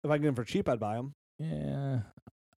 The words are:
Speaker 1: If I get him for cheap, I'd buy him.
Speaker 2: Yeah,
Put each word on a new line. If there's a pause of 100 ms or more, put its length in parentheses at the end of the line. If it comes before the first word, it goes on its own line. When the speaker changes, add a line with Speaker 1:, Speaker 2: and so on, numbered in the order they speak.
Speaker 1:
If
I
get
him
for
cheap,
I'd
buy
him. (240)
Speaker 2:
Yeah, (580)